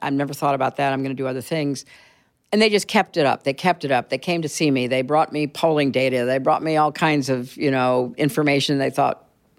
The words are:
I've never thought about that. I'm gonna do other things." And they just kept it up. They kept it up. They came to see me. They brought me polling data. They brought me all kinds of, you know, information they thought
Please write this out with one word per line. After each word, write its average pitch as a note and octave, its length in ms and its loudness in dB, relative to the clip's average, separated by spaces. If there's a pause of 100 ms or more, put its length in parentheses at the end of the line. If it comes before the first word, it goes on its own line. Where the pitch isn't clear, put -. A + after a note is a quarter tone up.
I've C#3+ 120 -4
never C#3+ 200 -2
thought C#3+ 220 0
about C3 220 -2
that. C#3 160 0
I'm C3+ 100 -4
gonna C3+ 100 -4
do C3 140 -6
other C3 140 -6
things." C#3+ 440 -4 (680)
And G#3 100 2
they A3 80 4
just G#3 180 0
kept - 300 0
it D#3 80 4
up. B2 180 0
They C#3 100 -2
kept E3+ 320 0
it C#3 60 -2
up. B2 180 0
They C3 100 -2
came E3+ 220 -2
to D3+ 80 -6
see D#3 220 0
me. B2+ 160 2
They C3 140 0
brought D3+ 320 0
me D3+ 140 -2
polling D3+ 440 0
data. B2+ 340 0
They C3 120 0
brought C#3+ 260 0
me D#3 140 0
all D3+ 140 2
kinds D3+ 380 0
of, B2+ 280 -4
you D3 140 0
know, B2+ 460 0
information C#3+ 600 0
they C3+ 140 -2
thought - 340 -2 (340)